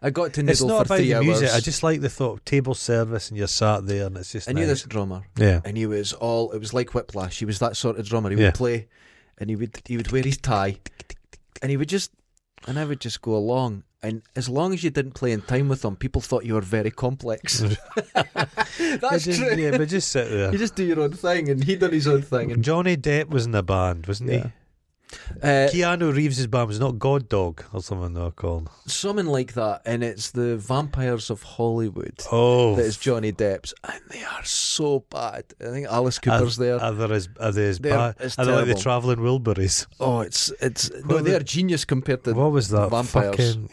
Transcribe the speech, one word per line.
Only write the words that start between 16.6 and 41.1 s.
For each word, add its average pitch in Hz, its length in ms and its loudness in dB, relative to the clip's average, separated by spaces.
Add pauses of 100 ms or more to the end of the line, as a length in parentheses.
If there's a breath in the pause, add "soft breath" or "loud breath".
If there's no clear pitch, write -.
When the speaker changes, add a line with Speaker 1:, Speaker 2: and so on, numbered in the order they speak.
Speaker 1:
very 107 300 0
complex. 127 680 -4
<laughs> 107 360 -2
Speaker 2:
<laughs> - 180 -4
Speaker 1:
That's - 840 -2
Speaker 2:
But 247 200 2
just, 175 200 0
Speaker 1:
true. 247 160 2
Speaker 2:
yeah, 160 220 2
but 156 120 2
just 185 220 -2
sit 120 180 0
there. 101 220 2
Speaker 1:
You 202 60 2
just 214 180 0
do 190 80 0
your 165 180 2
own 147 120 2
thing, 175 360 0
and 135 140 2
he 185 120 2
done 185 180 2
his 147 140 2
own 139 160 4
thing. 117 280 -2
And 117 120 2
Speaker 2:
Johnny 170 340 2
Depp 151 320 0
was 127 160 0
in 117 100 -2
a 101 80 4
band, 90 440 0
wasn't 107 240 -4
he? 123 60 2
Speaker 1:
Yeah. 117 100 -2 (960 loud breath)
Uh, 139 260 4
Speaker 2:
Keanu 170 460 2
Reeves' 135 320 2
band 120 220 0
was 107 100 -4
not 127 180 0
God 135 300 0
Dog 92 460 0
or 95 80 -6
something 90 320 -6
they 87 80 -4
were 85 100 -2
called. 85 380 -4 (180)
Speaker 1:
Something 202 380 -2
like 131 300 -2
that, 107 300 -2
and 120 200 -2
it's 107 260 -6
the 120 240 0
Vampires 127 760 -2
of 107 140 -6
Hollywood. 117 800 -4 (100)
Speaker 2:
Oh. 120 440 6
Speaker 1:
That 117 100 4
is 107 100 -2
Johnny 110 380 0
Depp's, 98 400 -2 (100)
and - 160 -12 (100)
they - 140 -14
are - 220 -10
so - 640 0
bad. 117 340 -8 (160)
I - 60 -12
think 127 240 -8
Alice 123 300 2
Speaker 2:
Are, - 20 -10
Speaker 1:
Cooper's 120 340 4
there. 120 260 0
Speaker 2:
are 113 120 0
there 107 180 0
as, 101 160 0 (140)
are 110 100 0
they 104 160 2
as 92 120 0
Speaker 1:
They're, 143 180 2
Speaker 2:
bad? 117 240 0
Speaker 1:
it's 127 180 -6
Speaker 2:
Are 127 60 4
they 127 80 4
like 135 80 4
the 131 60 2
Speaker 1:
terrible. 120 140 2
Speaker 2:
Travelling 123 380 2
Wilburys? 110 680 0 (140)
Speaker 1:
Oh, 123 220 2
it's, - 280 -2 (120)
it's, - 300 -2
no, 147 240 0